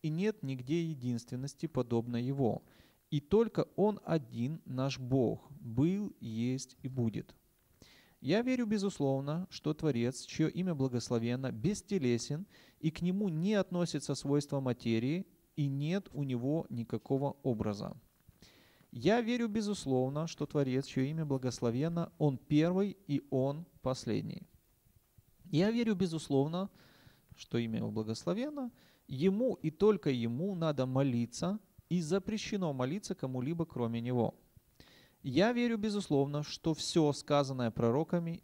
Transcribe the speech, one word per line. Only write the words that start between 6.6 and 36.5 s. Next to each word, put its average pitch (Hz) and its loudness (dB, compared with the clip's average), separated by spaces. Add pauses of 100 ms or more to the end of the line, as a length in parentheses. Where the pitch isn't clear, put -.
и 131 -8
будет. 120 -2 (880)
Я 185 0
верю, 247 0
безусловно, 165 0
что - -4
Творец, 127 0
чье - 0
имя 175 -2
благословенно, 123 0
бестелесен, 143 0 (340)
и 160 2
к - -12
Нему 185 0
не 175 0
относится 175 0
свойство 143 0
материи, 123 0 (300)
и 143 2
нет 151 -2
у 143 -6
Него 135 0
никакого 131 -2
образа. 107 -2 (960)
Я 196 2
верю, 233 0
безусловно, 156 0
что - -6
Творец, 135 0
чье 135 0
имя 160 -2
благословенно, 135 0
Он 143 2
первый 180 2
и 139 0
Он 139 0 (160)
последний. 107 -2 (1040)
Я 185 4
верю, 233 2
безусловно, 165 0 (680)
что - -6
имя 117 0
Его 113 -2
благословенно, 202 -4 (360)
Ему 190 0
и 156 -2
только 196 4
Ему 127 0
надо 151 0
молиться, 131 0 (320)
и 175 2
запрещено 190 -2
молиться 135 -4
кому-либо, 139 -2
кроме 117 -2
Него. 120 0 (880)
Я 165 4
верю, 240 2
безусловно, 151 0
что - -4